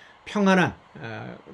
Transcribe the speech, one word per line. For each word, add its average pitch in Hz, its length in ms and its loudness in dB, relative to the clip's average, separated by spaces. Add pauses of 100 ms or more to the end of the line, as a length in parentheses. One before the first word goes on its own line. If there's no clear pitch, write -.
(260)
평안한, 190 500 2 (260)
아, 113 340 -12 (180)